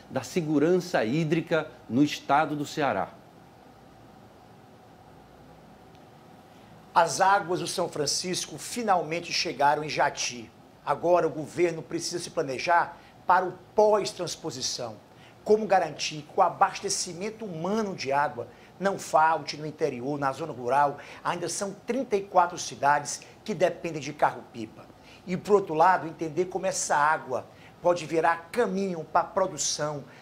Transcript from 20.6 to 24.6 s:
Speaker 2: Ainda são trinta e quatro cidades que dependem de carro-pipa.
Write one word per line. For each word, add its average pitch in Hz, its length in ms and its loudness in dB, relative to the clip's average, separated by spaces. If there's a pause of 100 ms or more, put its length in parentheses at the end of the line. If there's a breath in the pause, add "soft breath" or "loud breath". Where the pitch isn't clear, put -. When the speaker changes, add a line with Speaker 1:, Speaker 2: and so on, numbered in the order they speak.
Speaker 2:
Ainda 170 240 -4
são 196 260 -6 (120)
trinta 240 320 0
e 190 40 -4
quatro 175 360 4
cidades 143 640 0 (240 loud breath)
que 214 80 -4
dependem 170 480 -2
de 135 100 -8
carro-pipa. 117 760 -4 (400 loud breath)